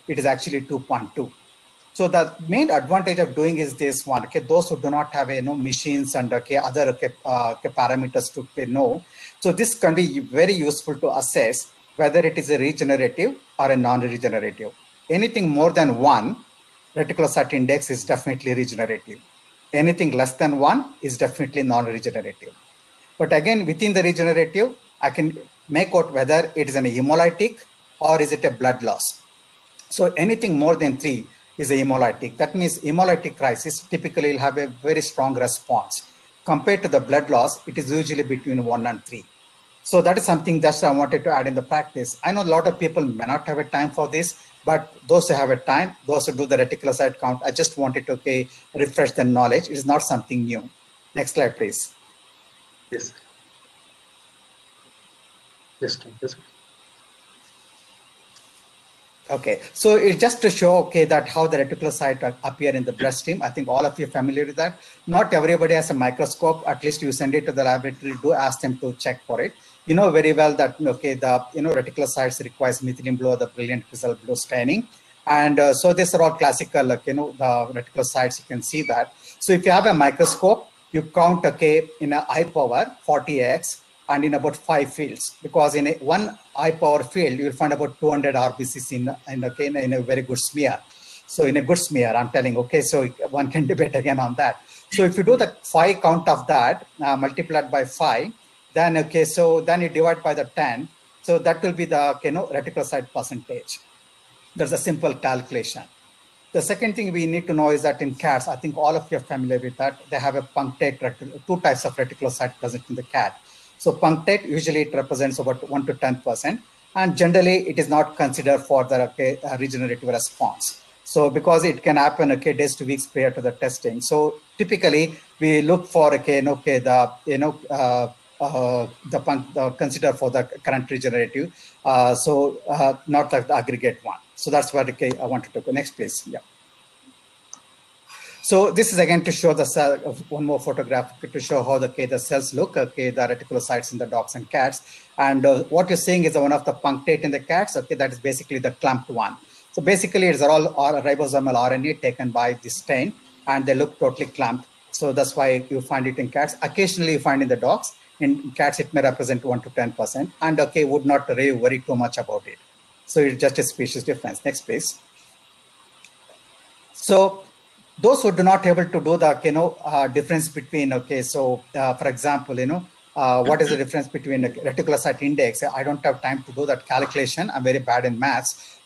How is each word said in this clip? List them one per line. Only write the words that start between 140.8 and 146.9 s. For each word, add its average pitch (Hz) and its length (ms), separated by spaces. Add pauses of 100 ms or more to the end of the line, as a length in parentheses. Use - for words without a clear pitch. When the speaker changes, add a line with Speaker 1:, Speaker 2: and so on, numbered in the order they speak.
Speaker 1:
to 131 200
show 131 220
how 135 160
the, 123 100
okay, 127 180
the 123 120
cells 135 340
look, 165 240
okay, 127 340
the 127 120
reticulocytes 120 680
in 123 60
the 117 80
dogs 113 280
and 117 160
cats. 139 320 (340)
And, 135 300
uh, 139 180
what 170 240
you're 170 80
seeing 180 280
is 156 120
one 143 160
of 147 120
the 143 80
punctate 135 500